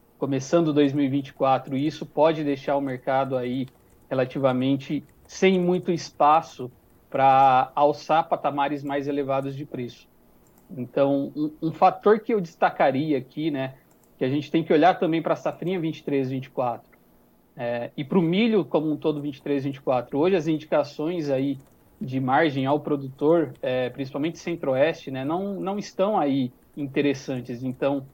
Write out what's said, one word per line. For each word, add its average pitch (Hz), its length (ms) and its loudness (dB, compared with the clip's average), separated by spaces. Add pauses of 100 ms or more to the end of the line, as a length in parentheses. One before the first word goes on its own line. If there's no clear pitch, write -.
(180)
começando 143 540 0
dois 143 220 4
mil 143 100 0
e 131 60 0
vinte 139 180 -2
e - 60 -20
quatro, 135 420 0
e 143 100 -2
isso 156 200 -6
pode 156 360 2
deixar 143 360 -2
o - 20 -2
mercado 135 560 -2
aí 127 320 -4 (400)
relativamente 135 960 0 (200)
sem 190 340 2
muito 180 320 0
espaço 156 800 2 (380)
pra 135 680 4
alçar 151 540 2
patamares 143 560 -2
mais 143 240 -4
elevados 139 480 -2
de 147 80 -10
preço. - 420 -10 (720)
Então, 139 580 0
um, 151 160 -4 (120)
um 160 100 -2
fator 208 480 2
que 233 140 -2
eu 208 60 0
destacaria 156 760 0
aqui, 151 340 -6
né, 135 220 -4 (460)
que 131 80 0
a - 20 0
gente 143 220 -2
tem 160 120 0
que 160 120 -2
olhar 170 240 6
também 165 240 0
pra 165 120 -2
safrinha 165 460 -4
vinte 160 200 -4
e - 40 -20
três, 139 240 -2
vinte 131 180 -6
e - 40 -20
quatro, 123 480 -6 (580)
é, 120 400 -6
e 147 80 -6
pro 180 160 0
milho 190 420 2
como 156 300 -2
um 143 40 -2
todo 147 260 -2
vinte 143 160 -8
e - 40 -20
três, 143 220 -2
vinte 139 120 -6
e - 40 -18
quatro. 131 380 -2
Hoje 185 180 2
as 156 120 -2
indicações 156 800 -2
aí 135 280 -2 (400)
de 131 220 -6
margem 135 460 0
ao 147 140 2
produtor, 143 840 0
é, 127 260 -2
principalmente 139 500 -6
centro-oeste, 160 720 -2
né, 131 140 -6
não, 185 340 -4
não 190 200 -4
estão 196 400 -2
aí 135 340 0 (240)
interessantes. 135 840 -4
Então, 135 520 -2